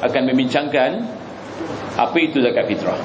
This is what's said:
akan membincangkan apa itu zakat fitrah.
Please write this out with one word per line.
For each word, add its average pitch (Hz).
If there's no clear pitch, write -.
akan 127
membincangkan 135
apa -
itu 151
zakat 120
fitrah. 92